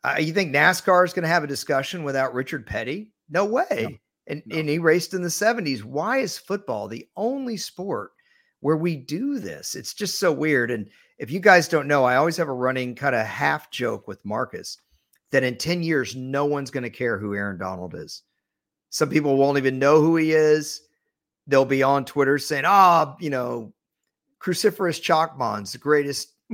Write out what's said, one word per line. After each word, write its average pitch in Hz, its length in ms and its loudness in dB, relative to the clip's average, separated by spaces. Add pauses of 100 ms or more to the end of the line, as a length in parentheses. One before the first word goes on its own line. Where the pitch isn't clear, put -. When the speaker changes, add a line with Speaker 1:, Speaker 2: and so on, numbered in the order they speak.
Speaker 1:
Uh, 139 160 -2
you 160 140 -2
think 175 200 -2
nascar 180 520 4
is 170 80 -8
gonna 170 140 -2
have 165 180 2
a - 20 -10
discussion 143 560 -4
without 135 300 -2
Richard 131 340 -6
Petty? 139 460 -8 (160)
No 175 160 0
way. 247 440 -2
Speaker 2:
No. 110 80 -14 (300)
Speaker 1:
And, 151 180 -10
Speaker 2:
No. 131 120 -8
Speaker 1:
and 156 120 -2
he 156 100 0
raced 170 340 2
in 185 80 -4
the 175 80 -4
seventies. 165 560 -2
Why 160 320 -4
is 233 200 -4
football 117 520 -8
the 113 260 -12
only 240 400 -4
sport 170 560 -8 (480)
where 151 160 0
we 165 200 -2
do 196 440 -6
this? 80 360 -10
It's - 180 -12
just - 260 -6
so 180 120 2
weird. 139 400 0
And 107 180 -6 (300)
if 113 100 -10
you 175 100 -4
guys 180 280 8
don't 143 200 0
know, 143 160 4
I 127 120 4
always 160 220 4
have 160 120 -2
a 135 40 -4
running 127 420 -2
kinda 127 280 0
half 143 480 -4
joke 110 360 -6
with 98 180 -14
Marcus 104 520 -8 (540)
that 135 120 4
in 123 140 -2
ten 175 240 -2
years, 135 340 0
no 131 280 -4
one's 143 280 -2
gonna 123 180 -6
care 117 280 -4
who 101 180 -4
Aaron 101 220 -4
Donald 92 380 -8
is. - 280 -14 (680)
Some 143 200 -2
people 143 280 2
won't 139 200 4
even 131 220 0
know 147 220 6
who 165 160 4
he 156 160 2
is. 151 480 2 (640)
They'll 135 200 6
be 135 180 2
on 139 200 2
Twitter 139 340 2
saying, 139 280 -4
"Ah, 170 540 6
you 165 100 -6
know, 120 440 -4 (680)
Cruciferous 180 600 0
Chalkmon's 135 680 0
the 123 60 -14
greatest 143 560 0 (200)